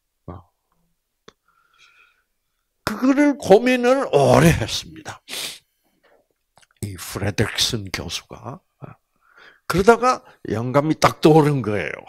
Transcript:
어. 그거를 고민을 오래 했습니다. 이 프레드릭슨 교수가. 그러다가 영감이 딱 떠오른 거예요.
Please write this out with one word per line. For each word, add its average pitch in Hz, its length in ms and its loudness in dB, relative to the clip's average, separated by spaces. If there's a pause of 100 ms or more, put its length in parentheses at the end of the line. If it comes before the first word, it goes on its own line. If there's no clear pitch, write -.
(280)
어. 90 220 -18 (2250)
그거를 262 540 0
고민을 247 720 2
오래 127 360 4
했습니다. - 760 -4 (1600)
이 101 140 -14
프레드릭슨 98 960 -6
교수가. 110 680 -12 (1080)
그러다가 220 560 2 (260)
영감이 127 500 -2
딱 - 220 0
떠오른 147 400 4
거예요. 101 300 -6 (180)